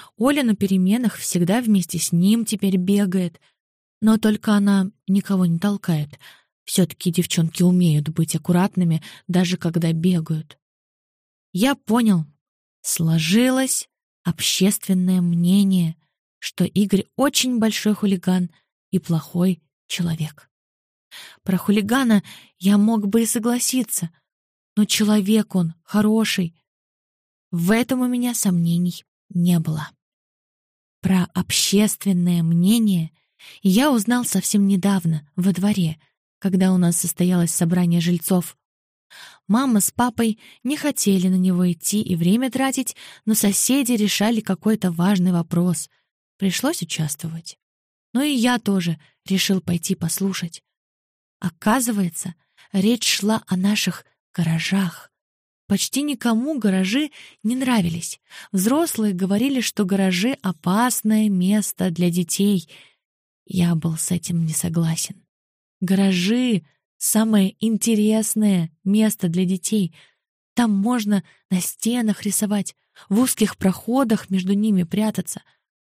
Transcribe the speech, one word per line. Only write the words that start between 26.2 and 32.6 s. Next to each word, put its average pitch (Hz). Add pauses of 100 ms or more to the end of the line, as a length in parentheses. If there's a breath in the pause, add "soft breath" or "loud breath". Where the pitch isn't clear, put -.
В 170
этом 240
у 254
меня 247
сомнений 175 (240)
не 175
было. 156 (1120)
Про 185
общественное 180
мнение 175 (500 loud breath)